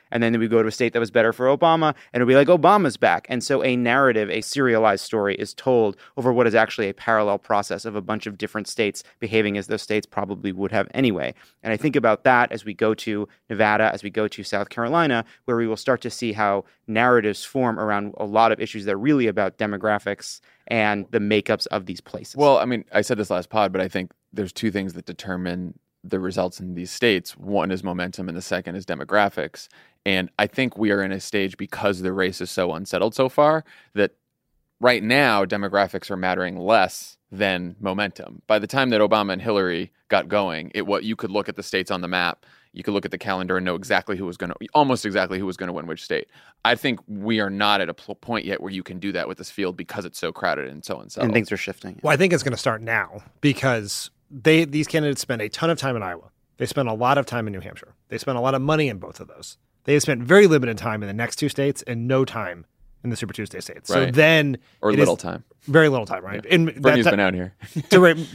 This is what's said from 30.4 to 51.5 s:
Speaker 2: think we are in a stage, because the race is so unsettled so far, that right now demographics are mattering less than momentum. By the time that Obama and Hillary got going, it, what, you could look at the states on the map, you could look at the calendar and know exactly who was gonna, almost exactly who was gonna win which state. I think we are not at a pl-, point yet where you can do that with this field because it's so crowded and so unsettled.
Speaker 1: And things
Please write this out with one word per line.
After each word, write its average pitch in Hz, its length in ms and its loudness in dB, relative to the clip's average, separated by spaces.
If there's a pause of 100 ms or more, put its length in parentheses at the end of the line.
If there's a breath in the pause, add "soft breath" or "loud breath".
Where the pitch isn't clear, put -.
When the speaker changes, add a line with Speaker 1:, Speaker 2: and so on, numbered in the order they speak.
Speaker 2:
think 127 300 -4
we 104 140 2
are 101 100 2
in 95 120 -4
a 95 80 -8
stage, 98 340 -4
because 98 460 -2
the 92 120 -2
race 95 280 -2
is 90 100 -8
so 87 220 -2
unsettled 95 420 -2
so 131 140 2
far, 151 340 2 (300 soft breath)
that 101 220 0 (640)
right 120 220 4
now 113 420 4
demographics 98 680 -2
are 95 60 -6
mattering 92 400 -2
less 92 600 0 (140)
than 92 480 -2
momentum. 98 680 -6
By 107 120 4
the 104 80 -4
time 135 220 0
that 107 120 4
Obama 101 320 2
and 95 80 -6
Hillary 92 500 -2 (160)
got 92 200 0
going, 87 480 -2
it, 95 100 -4
what, 98 180 -2
you 110 120 -6
could 98 160 -10
look 104 180 -4
at 90 60 -12
the 101 80 -12
states 95 280 -4
on 92 100 -6
the 87 60 -10
map, 87 380 -4 (260 soft breath)
you 92 120 -18
could 104 100 -2
look 101 120 -2
at 95 60 -8
the 95 60 -10
calendar 92 400 -4
and 92 80 -4
know 90 100 -2
exactly 95 400 -2
who 92 100 -8
was 90 120 -10
gonna, 87 160 -10 (200)
almost 139 320 2
exactly 95 340 -2
who 98 60 -6
was 92 120 -8
gonna 90 160 -8
win 82 140 -10
which 82 160 -10
state. - 260 -4 (340 soft breath)
I 120 120 4
think 120 320 -4
we 104 320 -2
are 101 100 -2
not 101 320 2
at 82 80 -4
a 80 40 -8
pl-, - 220 -16
point - 300 -6
yet 95 160 -6
where 98 100 -10
you 92 120 -8
can 92 160 -12
do 98 140 -4
that 87 140 -4
with 92 120 -10
this 90 100 -14
field 92 260 -4
because 92 300 -10
it's - 140 -14
so 82 120 -4
crowded 73 380 -4
and 76 160 -16
so 80 140 -8
unsettled. - 260 -8
Speaker 1:
And 110 80 0
things 110 180 0